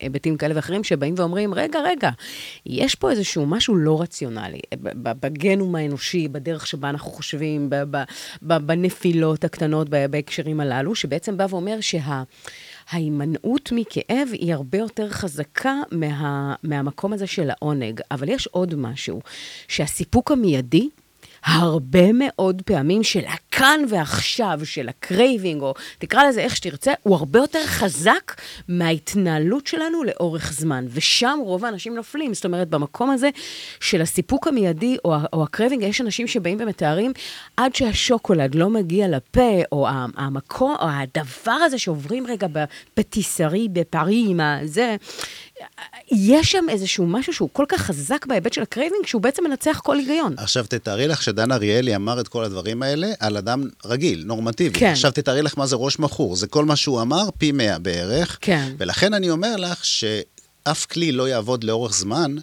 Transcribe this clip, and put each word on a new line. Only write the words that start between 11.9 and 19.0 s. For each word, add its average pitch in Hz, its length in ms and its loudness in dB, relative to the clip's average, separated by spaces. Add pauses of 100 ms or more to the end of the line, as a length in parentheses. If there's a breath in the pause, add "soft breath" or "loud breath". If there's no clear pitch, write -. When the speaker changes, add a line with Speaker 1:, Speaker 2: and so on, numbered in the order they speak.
Speaker 1:
ההימנעות 160 840 -2
מכאב 240 600 -2
היא 170 220 -2
הרבה 139 240 -2
יותר 214 320 -4
חזקה 190 680 -4 (160)
מה-, 143 720 -2
מהמקום 147 500 -2
הזה 196 140 -4
של 156 220 -2
העונג. 127 520 -2 (100)
אבל 139 180 -2
יש 262 180 -2
עוד 180 280 -2
משהו, 117 460 -6 (460 loud breath)